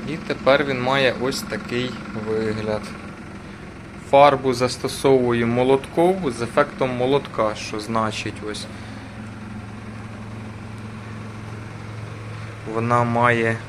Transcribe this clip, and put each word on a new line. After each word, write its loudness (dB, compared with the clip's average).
І -4
тепер 4
він -2
має 4
ось -2
такий -4
вигляд. 0
Фарбу 8
застосовую 4
молоткову 4
з -6
ефектом 2
молотка, 2
що -6
значить -2
ось -8
вона 4
має 4